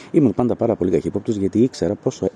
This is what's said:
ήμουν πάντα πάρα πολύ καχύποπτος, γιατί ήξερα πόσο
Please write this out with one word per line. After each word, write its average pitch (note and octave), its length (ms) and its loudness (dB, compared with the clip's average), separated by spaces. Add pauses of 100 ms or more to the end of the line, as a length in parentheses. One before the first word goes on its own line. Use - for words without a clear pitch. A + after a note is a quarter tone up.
(100)
ήμουν C#3 240 2
πάντα A#2+ 220 0
πάρα A2+ 200 0
πολύ F#2 140 0
καχύποπτος, G2+ 460 -2
γιατί G2 220 -2
ήξερα G#2+ 360 0
πόσο - 420 -4